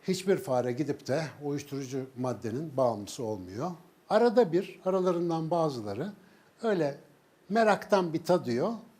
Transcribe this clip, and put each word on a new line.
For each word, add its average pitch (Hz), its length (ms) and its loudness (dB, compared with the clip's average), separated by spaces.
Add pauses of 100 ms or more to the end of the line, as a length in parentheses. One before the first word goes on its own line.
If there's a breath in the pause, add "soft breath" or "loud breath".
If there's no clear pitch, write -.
Hiçbir 185 340 0
fare 123 340 0
gidip 135 360 -4
de 147 160 0 (200)
uyuşturucu 139 640 -6 (120)
maddenin 127 600 -4
bağımlısı 117 460 0
olmuyor. 107 480 -6 (380)
Arada 220 420 4
bir - 340 -2
aralarından 170 680 0
bazıları 143 640 -2 (500 soft breath)
öyle 160 360 0 (500)
meraktan 196 640 2
bir 156 100 -4
tadıyor. 156 500 2 (260)